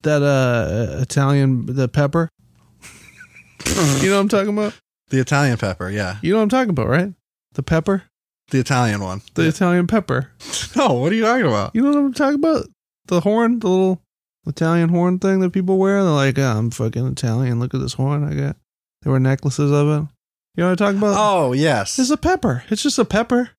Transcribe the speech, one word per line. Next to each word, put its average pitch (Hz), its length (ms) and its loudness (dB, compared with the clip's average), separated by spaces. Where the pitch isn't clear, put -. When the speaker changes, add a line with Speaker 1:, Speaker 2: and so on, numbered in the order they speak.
Speaker 1:
that, 151 180 2
uh, 123 800 0
Italian, 135 640 2
the 127 220 -2
pepper? 151 420 0
You 190 80 2
know 202 60 4
what 196 60 2
I'm 202 80 0
talking 208 280 0
about? 214 160 -4
Speaker 2:
The 135 100 0
Italian 131 380 2
pepper, 95 320 -4
yeah. 101 320 -6
Speaker 1:
You 165 100 -2
know 214 60 2
what 220 60 2
I'm 208 60 0
talking 254 200 0
about, 131 180 -2
right? 175 260 0
The 139 100 -6
pepper? 180 400 0
Speaker 2:
The 135 100 0
Italian 120 420 0
one. 95 200 -8
Speaker 1:
The 165 80 0
Speaker 2:
Yeah. 160 60 2
Speaker 1:
Italian 175 380 0
pepper. 135 480 -2
Speaker 2:
<laughs> - 60 -20
No, 240 200 2
what 135 180 0
are 220 40 0
you 226 80 0
talking 254 220 2
about? - 300 0
Speaker 1:
You 226 60 2
know 277 80 2
what 294 80 2
I'm 277 160 0
talking 294 260 0
about? 311 260 0
The 175 120 2
horn, 226 400 2
the 214 80 -4
little 185 340 2
Italian 165 400 0
horn 180 320 2
thing 190 220 2
that 180 80 2
people 190 280 0
wear. 196 240 2
They're 175 120 2
like, 135 260 2
"Oh, 127 200 0
I'm 117 120 -2
fucking 117 360 -4
Italian. 123 520 -2
Look 123 140 -4
at 131 80 -2
this 127 140 -4
horn 143 280 -2
I 151 120 -4
got." 143 200 -4
They 139 100 -2
wear 131 80 2
necklaces 135 500 0
of 147 200 2
it. 151 180 -2
You 170 80 0
know 180 60 2
what 180 120 0
I'm 202 140 2
talking - 40 -2
about? 208 180 2
Speaker 2:
Oh, 190 340 2
yes. 135 480 0
Speaker 1:
It's 254 100 0
a 302 60 2
pepper. 294 540 -2
It's 214 140 -4
just 285 160 -2
a 226 40 2
pepper. 233 560 0